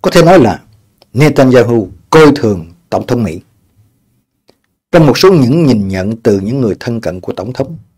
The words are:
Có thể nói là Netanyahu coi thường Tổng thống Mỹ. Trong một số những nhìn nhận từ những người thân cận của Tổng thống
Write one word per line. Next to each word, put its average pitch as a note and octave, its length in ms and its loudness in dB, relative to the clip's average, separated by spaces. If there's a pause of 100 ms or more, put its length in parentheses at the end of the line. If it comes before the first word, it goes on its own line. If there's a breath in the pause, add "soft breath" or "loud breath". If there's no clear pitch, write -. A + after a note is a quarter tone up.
Có - 80 -2
thể E3+ 120 2
nói F3 160 4
là G#2+ 220 0 (520)
Netanyahu B2 760 2 (220)
coi D#3 260 6
thường F#2 300 -4 (240)
Tổng F#2+ 160 -4
thống B2 160 -4
Mỹ. F2+ 180 -6 (1500)
Trong E3 140 2
một - 120 0
số F#3+ 140 4
những D3+ 340 2
nhìn G#2 220 0
nhận F#2+ 280 -6
từ G2+ 240 -2
những A#2 200 -6
người G#2+ 200 -2
thân A#2 200 -8
cận F#2 200 -8
của - 120 -12
Tổng G#2 200 -12
thống D3 240 -8 (220)